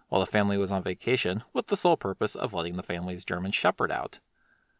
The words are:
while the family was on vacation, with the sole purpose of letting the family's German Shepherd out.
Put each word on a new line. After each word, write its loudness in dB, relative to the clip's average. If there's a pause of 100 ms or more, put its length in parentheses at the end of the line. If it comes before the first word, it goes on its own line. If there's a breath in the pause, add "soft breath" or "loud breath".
while 2
the 0
family 2
was 0
on 0
vacation, 0
with -2
the 0
sole 4
purpose -2
of -4
letting -2
the -6
family's -6
German -4
Shepherd 2
out. -4 (600)